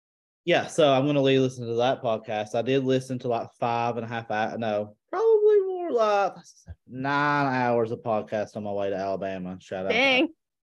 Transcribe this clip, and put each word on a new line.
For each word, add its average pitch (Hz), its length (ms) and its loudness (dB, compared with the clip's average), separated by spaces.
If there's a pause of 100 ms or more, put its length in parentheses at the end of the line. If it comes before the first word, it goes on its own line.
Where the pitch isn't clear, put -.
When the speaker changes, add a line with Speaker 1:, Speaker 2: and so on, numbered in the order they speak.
(460)
Speaker 1:
Yeah, 156 220 2
so 151 260 4
I'm 135 140 4
gonna 147 140 2
le-, 135 200 4
listen 123 260 -2
to 117 80 -4
that 127 280 0
podcast. 107 520 -4
I 117 60 0
did 131 240 0
listen 131 340 0
to, - 80 -8
like, 113 220 -4 (100)
five 117 380 -2
and 113 80 -6
a - 20 -12
half 113 200 -8
hou-, 107 320 -2
no, 107 360 -4 (140)
probably 427 520 4
more, 359 300 -6
like, 208 420 2 (540)
nine 143 640 0
hours 120 380 2
of 120 120 -6
podcast 107 520 -4
on 104 80 -8
my 104 80 -6
way 101 200 -2
to 98 40 -4
Alabama. 95 640 -6
Shout 92 280 -8
out - 20 -2
to 214 60 0
Speaker 2:
Dang. 262 340 2 (340)